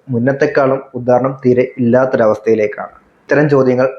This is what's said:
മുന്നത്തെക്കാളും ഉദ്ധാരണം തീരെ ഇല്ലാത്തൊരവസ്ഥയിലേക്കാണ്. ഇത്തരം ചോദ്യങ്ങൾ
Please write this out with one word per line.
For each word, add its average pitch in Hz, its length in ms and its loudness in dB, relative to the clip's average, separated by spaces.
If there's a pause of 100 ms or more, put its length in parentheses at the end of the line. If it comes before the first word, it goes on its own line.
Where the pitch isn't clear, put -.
(140)
മുന്നത്തെക്കാളും 139 680 0 (180)
ഉദ്ധാരണം 127 340 0 (120)
തീരെ 123 200 2 (180)
ഇല്ലാത്തൊരവസ്ഥയിലേക്കാണ്. 113 1120 0 (300)
ഇത്തരം 147 280 0
ചോദ്യങ്ങൾ 127 340 2 (120)